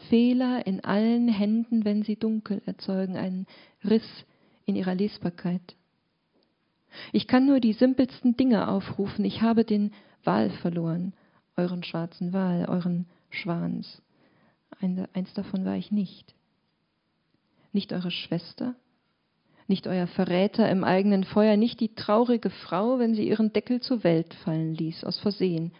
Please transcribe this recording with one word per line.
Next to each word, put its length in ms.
Fehler 580
in 160
allen 460
Händen, 540
wenn 200
sie 140
dunkel 480
erzeugen, 520
einen 300
Riss 420
in 100
ihrer 180
Lesbarkeit. 840
Ich 160
kann 200
nur 120
die 140
simpelsten 640
Dinge 300
aufrufen. 580
Ich 160
habe 220
den 300
Wal 260
verloren, 640
euren 280
schwarzen 500
Wal, 340
euren 380
Schwans. 720
Ein-, 320
eins 200
davon 300
war 140
ich 140
nicht. 420
Nicht 220
eure 180
Schwester, 640
nicht 200
euer 200
Verräter 640
im 140
eigenen 400
Feuer, 320
nicht 240
die 160
traurige 540
Frau, 500
wenn 160
sie 120
ihren 260
Deckel 260
zur 240
Welt 300
fallen 400
ließ, 320
aus 140
Versehen, 600